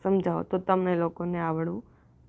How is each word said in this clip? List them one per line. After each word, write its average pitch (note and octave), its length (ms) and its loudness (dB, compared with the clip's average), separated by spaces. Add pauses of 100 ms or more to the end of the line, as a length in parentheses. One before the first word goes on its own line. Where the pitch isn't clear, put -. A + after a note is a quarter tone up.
સમજાવો, F3 400 2
તો F#3 160 -2
તમને F#3 380 2
લોકોને E3+ 440 -2
આવડવું E3 440 -2 (440)